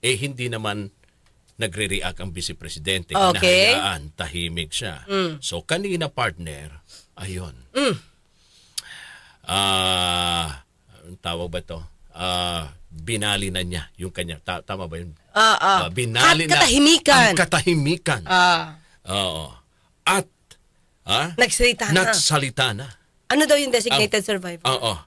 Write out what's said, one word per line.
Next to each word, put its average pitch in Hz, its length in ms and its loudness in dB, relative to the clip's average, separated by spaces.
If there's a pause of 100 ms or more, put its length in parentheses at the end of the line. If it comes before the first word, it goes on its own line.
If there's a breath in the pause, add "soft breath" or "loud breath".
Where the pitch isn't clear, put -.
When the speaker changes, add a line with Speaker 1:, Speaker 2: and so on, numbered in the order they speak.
Speaker 1:
eh, 127 160 0
hindi 127 320 -6
naman 107 420 -6 (640)
nagre-react 92 640 -4
ang 92 120 -10
Vice 87 220 -8
Presidente. 85 600 -6
Speaker 2:
Okay. 185 600 4
Speaker 1:
Hinahayaan, 196 300 -2 (100)
tahimik 85 580 -6
siya. 82 340 -8
Speaker 2:
Mm. 185 340 -4
Speaker 1:
So, - 240 -8
kanina, 175 460 -4
partner, 78 720 -8 (340 soft breath)
ayun. 90 400 -10 (180)
Speaker 2:
Mm. 247 240 0 (1500 loud breath)
Speaker 1:
Ah, 90 1200 0 (400)
ang 87 160 -20
tawag 85 300 -6
ba 87 120 -6
to? 82 200 -12 (300)
Ah, 87 600 -4 (160)
binali 101 600 -4
na 92 120 -4
niya 87 360 -6
yung 90 140 -10
kanya. 85 280 -8
Ta-, 90 240 -8
tama 95 240 -8
ba 80 100 -12
yun? 85 160 -12 (180)
Speaker 2:
Ah, 220 260 4
ah. 185 260 4
Speaker 1:
Ah, 175 80 -4
binali 120 540 2
Speaker 2:
At 160 40 -4
Speaker 1:
na 349 80 4
Speaker 2:
katahimikan. 285 680 6
Speaker 1:
ang 185 120 4
katahimikan. 160 840 0
Speaker 2:
Ah. 170 540 2 (260 soft breath)
Speaker 1:
Oo. 90 460 -4 (540)
At, 180 240 2 (760)
ha? 139 300 -2
Speaker 2:
Nagsalita 240 560 2
na. 147 40 4 (100)
Speaker 1:
Nagsalita 147 680 2
na. 117 140 -8 (420)
Speaker 2:
Ano 277 160 4
daw 302 120 6
yung 277 160 0
designated 220 480 2
Speaker 1:
Ang, 190 80 -8
Speaker 2:
survivor? 180 360 -4
Speaker 1:
oo. 123 280 0 (140)